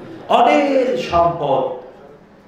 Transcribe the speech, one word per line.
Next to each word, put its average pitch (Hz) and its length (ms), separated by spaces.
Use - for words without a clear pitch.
অনেক 262 680
সম্পদ, 156 760